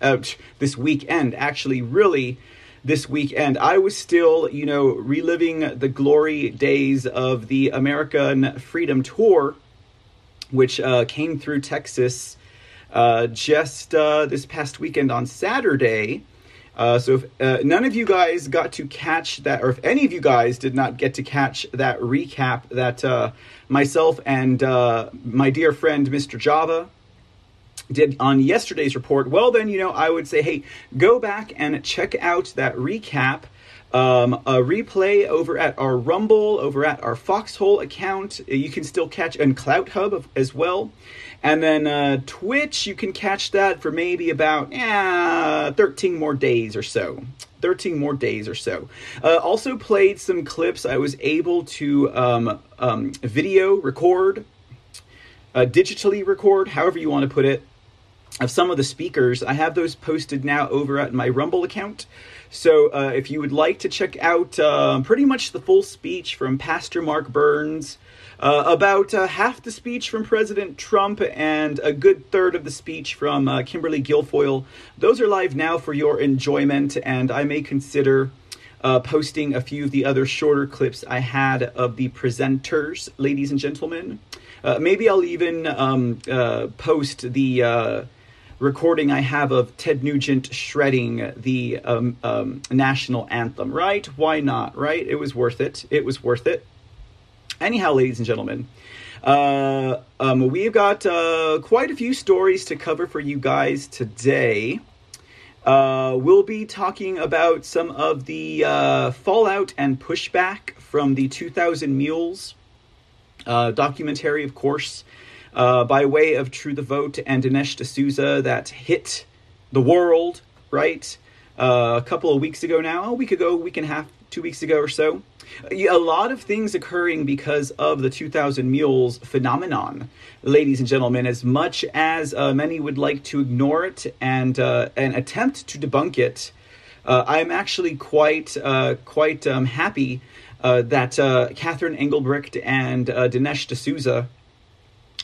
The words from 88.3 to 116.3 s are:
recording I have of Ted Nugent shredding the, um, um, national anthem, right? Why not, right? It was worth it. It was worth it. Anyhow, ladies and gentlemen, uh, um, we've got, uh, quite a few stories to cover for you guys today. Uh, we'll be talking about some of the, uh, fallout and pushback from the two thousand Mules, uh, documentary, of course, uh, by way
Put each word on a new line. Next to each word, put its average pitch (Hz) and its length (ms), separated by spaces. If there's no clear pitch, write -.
recording 147 520
I 139 100
have 135 320
of 123 240
Ted 147 260
Nugent 139 520
shredding 120 800
the, 120 440
um, 120 420
um, 113 480
national 131 600
anthem, 117 400
right? 196 360
Why 156 240
not, 123 360
right? 156 300
It 143 100
was 139 180
worth 120 260
it. - 300
It 143 140
was - 180
worth 120 240
it. - 200
Anyhow, 185 320
ladies 127 260
and 113 80
gentlemen, 113 400
uh, 135 760
um, 131 300
we've 190 240
got, 202 320
uh, 165 580
quite 254 280
a - 60
few 240 180
stories 190 520
to 156 100
cover 165 300
for 151 140
you 143 180
guys 139 480
today. 120 920
Uh, 131 540
we'll 185 260
be 214 200
talking 190 540
about 160 460
some 170 260
of 143 340
the, 156 400
uh, 139 460
fallout 196 640
and 135 240
pushback - 800
from 143 360
the 135 140
two 160 220
thousand 156 460
Mules, 165 580
uh, 120 260
documentary, 147 720
of 139 100
course, - 500
uh, 123 280
by 135 220
way 151 300